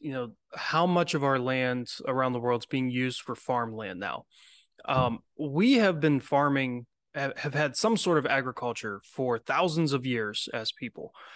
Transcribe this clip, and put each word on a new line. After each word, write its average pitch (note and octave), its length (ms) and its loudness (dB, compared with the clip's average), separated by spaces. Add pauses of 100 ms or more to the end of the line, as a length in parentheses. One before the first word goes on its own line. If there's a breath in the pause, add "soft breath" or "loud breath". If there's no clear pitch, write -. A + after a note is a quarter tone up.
you C#3+ 100 -8
know, B2 220 -6 (240)
how E3+ 320 2
much F3 260 2
of D3 80 -2
our C#3 160 4
land B2+ 500 -2 (160)
around C3 280 0
the B2 80 -2
world A#2+ 220 0
is - 40 -10
being C3 240 -2
used B2+ 300 -2
for B2 160 -8
farmland A2 640 -4
now. F#2 240 -6 (640 soft breath)
Um, B2+ 300 2 (180)
we D#3 420 2
have F#3+ 200 4
been C#3+ 220 4
farming, C3+ 680 0 (260)
have, C#3 260 -6
have C#3+ 160 -4
had C#3+ 220 0
some A3 200 4
sort F3 220 4
of C#3 80 0
agriculture B2 760 -4
for B2+ 340 -2
thousands D#3 560 0
of C3 140 0
years A2 480 -2
as A2+ 160 -4
people. - 420 -10 (240 loud breath)